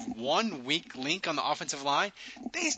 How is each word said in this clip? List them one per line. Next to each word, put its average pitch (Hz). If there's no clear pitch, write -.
one 151
weak 143
link 151
on 156
the 127
offensive 147
line, 151
they, 330